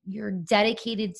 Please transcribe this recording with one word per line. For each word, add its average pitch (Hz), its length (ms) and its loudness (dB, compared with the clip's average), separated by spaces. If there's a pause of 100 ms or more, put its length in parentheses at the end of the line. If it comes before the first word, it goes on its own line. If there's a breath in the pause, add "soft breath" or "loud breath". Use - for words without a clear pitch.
you're 202 260 -8
dedicated 214 880 0